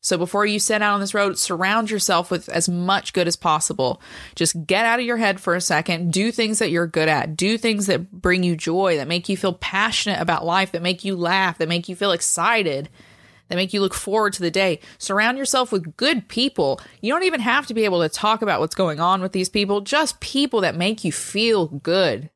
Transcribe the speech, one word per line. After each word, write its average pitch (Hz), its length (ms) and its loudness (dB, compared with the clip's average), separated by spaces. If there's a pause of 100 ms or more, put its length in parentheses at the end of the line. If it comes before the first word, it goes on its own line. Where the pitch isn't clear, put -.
So - 160 0
before 202 280 0
you 208 140 0
set 214 220 2
out 208 140 2
on 202 40 0
this 196 140 -4
road, 202 260 0
surround 196 500 0
yourself 185 400 0
with 180 200 -4
as - 180 0
much 180 460 0
good 180 120 2
as 170 120 -2
possible. 156 640 0 (340)
Just 165 320 -2
get 202 180 2
out 233 140 2
of 247 60 -2
your 240 100 0
head 202 240 0
for 175 160 0
a 180 60 -2
second. 165 500 0
Do 202 180 2
things 220 300 0
that 196 120 2
you're 170 160 2
good 160 200 2
at. 156 300 0
Do 214 200 2
things 214 300 0
that 175 240 0
bring 185 320 2
you 175 140 0
joy, 175 400 0
that 139 100 -4
make 170 220 -2
you 190 80 0
feel 185 160 0
passionate 208 680 -2
about 165 260 0
life, 185 280 0
that 165 80 -4
make 175 240 -2
you 196 100 -2
laugh, 175 440 0
that 160 100 0
make 175 180 -2
you 185 80 -8
feel 202 160 0
excited, 170 800 0 (580)
that - 80 -4
make 185 180 -2
you 208 60 0
look 196 140 0
forward 202 400 0
to 190 80 -6
the 170 100 0
day. 185 300 0 (160)
Surround 220 400 0
yourself 262 340 0
with 160 240 -4
good 262 320 0
people. 175 540 0 (180)
You 226 140 -2
don't 349 100 0
even 330 160 0
have 240 280 0
to 240 60 -8
be 220 120 2
able 180 160 2
to 156 80 2
talk 220 320 0
about 196 180 0
what's 156 160 -2
going 160 240 0
on 185 220 2
with 185 100 -4
these 185 160 -2
people. 202 320 0
Just 285 400 -2
people 269 420 0
that 170 140 0
make 196 300 -2
you 156 80 0
feel 208 540 0
good 147 680 0